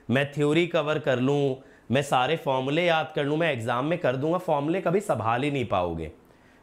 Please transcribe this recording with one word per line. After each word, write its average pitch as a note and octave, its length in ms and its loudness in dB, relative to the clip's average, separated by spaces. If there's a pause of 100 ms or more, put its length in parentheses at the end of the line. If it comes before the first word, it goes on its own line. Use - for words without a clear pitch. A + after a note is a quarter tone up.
(100)
मैं C#3+ 220 2
थ्योरी D#3 340 2
कवर D#3 320 0
कर C3 200 0
लूँ, C#3 380 2 (340)
मैं C3+ 120 2
सारे C#3 340 2
फॉर्मूले C#3+ 480 0
याद D#3+ 320 0
कर D3 80 0
लूँ, D3 120 0
मैं D#3+ 160 0
एग्जाम A#2+ 340 -2
में E3+ 120 -2
कर C3+ 180 0
दूंगा, D#3 220 -2
फॉर्मूले D#3+ 420 -2
कभी F3+ 200 0
संभाल A#2+ 420 0
ही D3 80 0
नहीं C3 160 -2
पाओगे। E2+ 460 -2 (500)